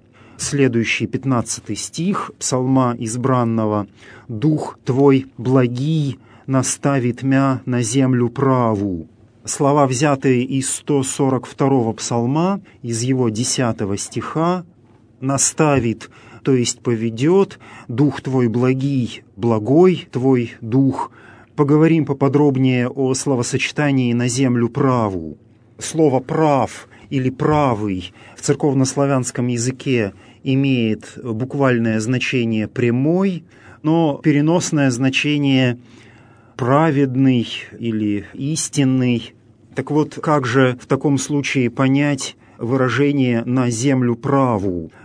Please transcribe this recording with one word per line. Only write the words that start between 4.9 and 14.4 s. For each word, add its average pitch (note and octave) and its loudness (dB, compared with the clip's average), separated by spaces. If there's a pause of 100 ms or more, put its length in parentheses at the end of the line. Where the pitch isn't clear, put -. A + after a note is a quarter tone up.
благий C3 0 (280)
наставит C3 -2
мя C3+ 2
на B2 -2
землю B2 2
праву». A2 0 (380)
Слова, C#3+ 2
взятые C3 2
из C3 -4
сто C#3+ -2
сорок C3 -2
второго C3+ 0
псалма, D3 -2 (180)
из A#2 -6
его B2+ 0
десятого A2 -2
стиха: E3+ -4 (560)